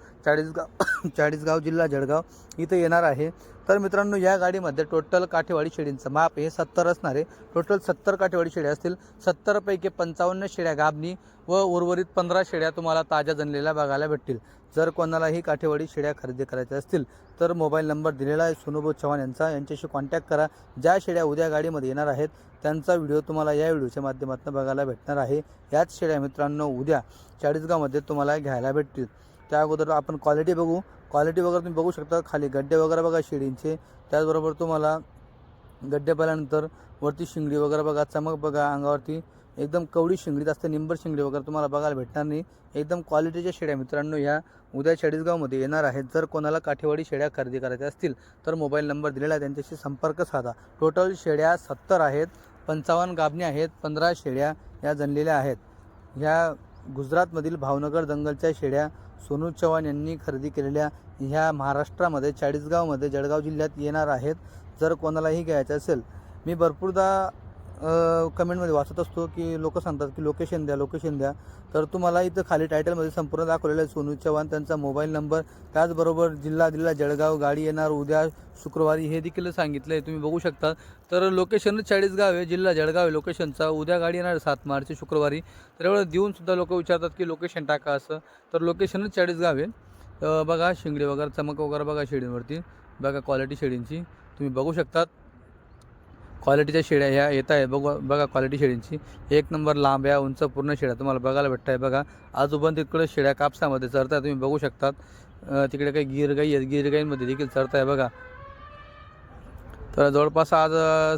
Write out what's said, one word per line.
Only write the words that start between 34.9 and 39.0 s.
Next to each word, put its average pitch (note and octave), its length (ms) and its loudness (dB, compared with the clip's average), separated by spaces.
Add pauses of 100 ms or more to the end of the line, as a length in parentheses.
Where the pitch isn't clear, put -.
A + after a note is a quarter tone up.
गड्डे D3 220 0
पाहिल्यानंतर D#3 540 0 (340)
वरती D3 240 -2
शिंगडी D3+ 300 -4
वगैरे D3 260 2
बघा, D3+ 220 0
चमक D3+ 360 -4
बघा D3 340 0
अंगावरती, C#3+ 480 -2 (360)